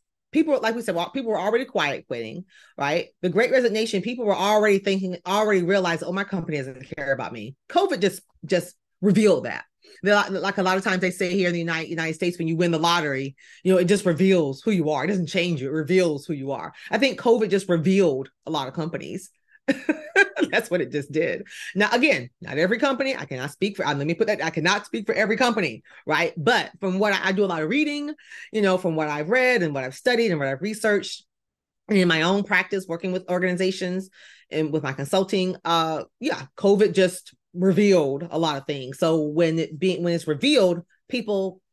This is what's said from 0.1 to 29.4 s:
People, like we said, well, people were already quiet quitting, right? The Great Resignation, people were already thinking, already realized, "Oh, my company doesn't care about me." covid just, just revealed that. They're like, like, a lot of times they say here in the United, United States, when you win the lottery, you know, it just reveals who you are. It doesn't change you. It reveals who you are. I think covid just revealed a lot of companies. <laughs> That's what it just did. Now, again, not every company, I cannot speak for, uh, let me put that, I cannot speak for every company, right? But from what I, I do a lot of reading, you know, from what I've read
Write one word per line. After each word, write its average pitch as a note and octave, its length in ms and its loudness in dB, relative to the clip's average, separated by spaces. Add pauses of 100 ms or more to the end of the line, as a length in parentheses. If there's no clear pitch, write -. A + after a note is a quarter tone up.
People, D#4 320 2
like A3+ 120 0
we A#3+ 60 -6
said, G#3 140 -4
well, E3+ 160 -4
people A#3+ 200 -6
were G3+ 80 0
already A3 280 0
quiet D3+ 400 -2
quitting, A#2+ 400 -10 (320)
right? D3 300 -2 (120)
The F3+ 80 -2
Great G#3 220 2
Resignation, A3+ 500 0
people A#3+ 240 -6
were G3+ 100 2
already G#3 440 4
thinking, F#3+ 480 -2
already G3+ 360 2
realized, F3 440 0
"Oh, F3 60 -4
my G3 120 -4
company E3 320 -4
doesn't C3 400 -10
care C#3 160 -4
about - 220 -4
me." A2+ 200 -12 (140)
covid F4 320 0
just, F#3+ 220 0 (240)
just F3 280 -2 (280)
revealed G3 420 4
that. A2 200 -8 (380)
They're G3+ 120 4
like, G3+ 160 2
like, F#3+ 280 -2
a G3 40 0
lot F#3 160 2
of F#3+ 60 -4
times F#3 180 0
they F#3 80 0
say F3+ 220 -4
here F#3 160 0
in F3 40 0
the F3 60 -2
United, E3 320 -4
United D#3+ 240 -4
States, F3 240 -2
when E3 100 -2
you D#3+ 80 0
win E3+ 140 2
the D#3+ 80 0
lottery, D3+ 580 0 (260)
you F#3 120 4
know, F#3 40 6
it F#3 100 4
just G3+ 180 2
reveals E3 560 2
who A3+ 80 0
you E3+ 180 2
are. C#3+ 160 0
It E3+ 40 0
doesn't F#3 180 0
change E3+ 340 -2
you. C3+ 80 -6
It C3 40 -6
reveals D#3 520 0
who - 80 -8
you C#3 200 -6
are. A2 200 -8 (180)
I - 60 0
think A#3 240 2
covid A3 300 4
just G3 180 0
revealed E3 640 2 (160)
a - 40 -10
lot C#3 180 -2
of C3+ 60 -12
companies. - 560 -8 (380)
<laughs> - 20 2 (800)
That's - 200 -2
what F3 100 0
it B2 100 -4
just D3 220 -6
did. D#3 320 -2 (300)
Now, G#3 180 2
again, A#3+ 380 2 (100)
not - 180 -6
every F#3 200 2
company, C4+ 380 0
I C#3+ 100 -10
cannot C3+ 260 -6
speak G3 240 -4
for, - 100 -4
uh, D3 80 0
let C#3 120 -2
me E3 80 -2
put - 120 0
that, D3 180 -2
I E3 60 -2
cannot F3 360 0
speak G#3+ 200 -8
for - 80 -2
every G#3+ 220 0
company, G#3 460 0 (220)
right? D#3 320 0
But F3 440 0
from F#3+ 180 -2
what G#3 140 2
I, F#3 160 0
I G3 40 2
do G3+ 120 0
a - 20 2
lot E3+ 160 -2
of D#3 80 -2
reading, D4 420 -2 (400)
you G#3+ 80 -2
know, F#3+ 160 4
from F3+ 200 -2
what D#3 120 -2
I've D3+ 220 -4
read B3+ 320 2